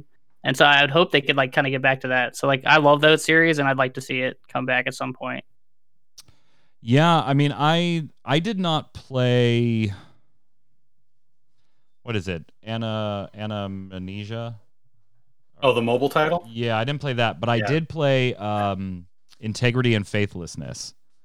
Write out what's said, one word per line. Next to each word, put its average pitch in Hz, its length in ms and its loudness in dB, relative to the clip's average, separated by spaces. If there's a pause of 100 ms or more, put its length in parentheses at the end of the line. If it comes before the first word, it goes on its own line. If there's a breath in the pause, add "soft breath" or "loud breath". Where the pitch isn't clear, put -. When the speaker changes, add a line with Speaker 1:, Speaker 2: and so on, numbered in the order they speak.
(440)
Speaker 1:
And 135 140 -4
so 151 80 6
I 143 160 6
would 139 100 2
hope 170 200 2
they 143 100 2
could, 143 140 -2
like, 135 160 0
kinda 139 180 0
get 131 140 -4
back 131 180 0
to 131 60 -6
that. 127 280 -2
So, - 120 -4
like, 135 180 0
I 151 120 6
love 147 240 6
that 156 200 6
series, 160 380 4
and 139 80 0
I'd 135 100 0
like 131 180 0
to 135 60 -10
see 131 200 -6
it 127 260 -4
come 131 180 -6
back 127 220 0
at 131 80 -6
some 131 180 -8
point. 127 300 -10 (1400)
Speaker 2:
Yeah, 151 420 4
I 135 120 0
mean, 143 200 2
I, 165 520 0 (180)
I 135 140 2
did 196 200 -4
not 165 340 -2
play, 120 1000 0 (2000 loud breath)
what 120 120 -4
is 90 120 -4
it? 85 240 -8 (120)
Ana-, 107 720 -6
Anamnesia? 101 1200 -10 (1080)
Speaker 3:
Oh, 127 120 4
the 117 80 -2
mobile 120 280 0
title? 156 400 -2
Speaker 2:
Yeah, 117 280 -2
I 113 60 0
didn't 143 180 -4
play 139 120 -4
that, 110 260 0
but 113 100 -2
I 117 60 2
Speaker 3:
Yeah. 110 120 -2
Speaker 2:
did 156 220 -2
play, 135 460 0
um, 98 720 -4 (320)
Integrity 120 560 0
and 101 120 -2
Faithlessness. 87 840 -6 (320)